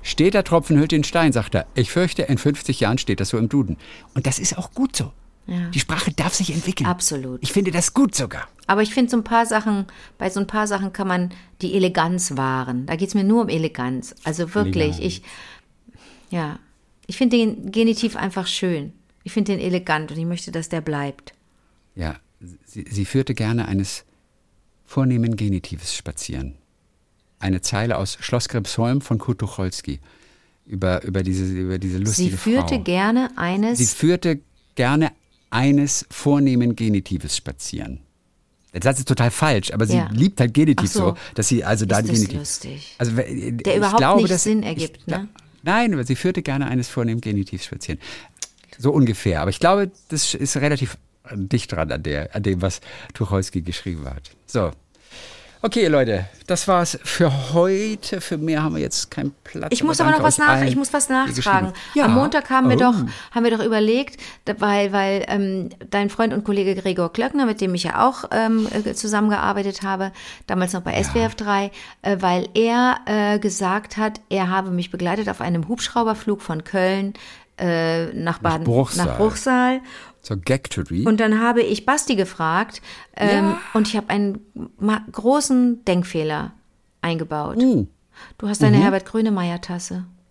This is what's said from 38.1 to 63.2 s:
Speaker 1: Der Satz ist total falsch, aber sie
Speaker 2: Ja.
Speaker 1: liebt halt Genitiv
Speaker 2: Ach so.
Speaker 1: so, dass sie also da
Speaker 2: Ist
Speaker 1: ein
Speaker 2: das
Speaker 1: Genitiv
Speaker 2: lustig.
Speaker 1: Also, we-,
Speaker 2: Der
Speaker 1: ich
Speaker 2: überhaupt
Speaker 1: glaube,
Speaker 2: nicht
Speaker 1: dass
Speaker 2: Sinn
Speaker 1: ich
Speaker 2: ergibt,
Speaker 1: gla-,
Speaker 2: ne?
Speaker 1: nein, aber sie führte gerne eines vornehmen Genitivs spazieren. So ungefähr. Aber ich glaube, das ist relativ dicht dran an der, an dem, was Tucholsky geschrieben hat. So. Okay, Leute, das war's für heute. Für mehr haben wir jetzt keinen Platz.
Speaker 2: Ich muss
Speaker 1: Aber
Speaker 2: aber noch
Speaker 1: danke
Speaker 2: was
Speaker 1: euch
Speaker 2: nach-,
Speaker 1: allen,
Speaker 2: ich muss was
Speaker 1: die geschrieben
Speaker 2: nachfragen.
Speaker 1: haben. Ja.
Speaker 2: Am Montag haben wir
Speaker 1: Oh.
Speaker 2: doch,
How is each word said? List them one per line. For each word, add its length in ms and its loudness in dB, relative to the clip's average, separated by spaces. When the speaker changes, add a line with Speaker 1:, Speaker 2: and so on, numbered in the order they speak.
Speaker 1:
Der 80 -6
Satz 180 2
ist 80 -6
total 240 2
falsch, 400 0
aber 140 2
sie 120 4
Speaker 2:
Ja. 140 0
Speaker 1:
liebt 300 2
halt 120 2
Genitiv 360 4
Speaker 2:
Ach 40 -4
so. 60 0
Speaker 1:
so, 40 -4
dass 140 0
sie 160 2
also 220 0
da 140 2
Speaker 2:
Ist 40 0
Speaker 1:
ein 60 -4
Speaker 2:
das 80 2
Speaker 1:
Genitiv 220 0
Speaker 2:
lustig. 580 -10
Speaker 1:
Also, 180 -2
we-, 380 -4
Speaker 2:
Der 200 0
Speaker 1:
ich 40 4
Speaker 2:
überhaupt 200 4
Speaker 1:
glaube, 260 6
Speaker 2:
nicht 80 2
Speaker 1:
dass 120 2
Speaker 2:
Sinn 200 2
Speaker 1:
ich 60 -4
Speaker 2:
ergibt, 360 -8
Speaker 1:
gla-, 140 -4
Speaker 2:
ne? 80 -10
Speaker 1:
nein, 300 2
aber 100 0
sie 140 0
führte 240 -2
gerne 260 -2
eines 220 -2
vornehmen 320 -2
Genitivs 440 -4
spazieren. 340 -8
So 140 2
ungefähr. 500 2
Aber 80 0
ich 100 -4
glaube, 320 4
das 240 -2
ist 240 -2
relativ 400 -2
dicht 380 -2
dran 200 -2
an 120 -4
der, 320 -4
an 80 -4
dem, 180 0
was 200 -2
Tucholsky 480 -2
geschrieben 440 -8
hat. 260 -12
So. 260 -2
Okay, 260 0
Leute, 380 2
das 220 -2
war's 360 2
für 500 0
heute. 680 0
Für 160 -6
mehr 240 0
haben 140 -2
wir 80 -2
jetzt 260 -4
keinen 220 -6
Platz. 300 -10
Speaker 2:
Ich 100 0
muss 160 0
Speaker 1:
Aber 100 4
Speaker 2:
aber 100 6
noch 40 0
Speaker 1:
danke 40 4
Speaker 2:
was 120 2
Speaker 1:
euch 60 4
Speaker 2:
nach-, 120 6
Speaker 1:
allen, 100 2
Speaker 2:
ich 80 2
muss 180 -2
was 140 0
Speaker 1:
die 60 0
geschrieben 220 0
Speaker 2:
nachfragen. 320 2
Speaker 1:
haben. 80 -8
Ja. 100 4
Speaker 2:
Am 80 6
Montag 380 2
haben 180 4
wir 60 6
Speaker 1:
Oh. 40 4
Speaker 2:
doch, 40 2